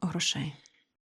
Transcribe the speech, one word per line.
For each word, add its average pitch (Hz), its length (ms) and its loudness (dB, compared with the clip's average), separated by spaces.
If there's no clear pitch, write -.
грошей. 160 540 0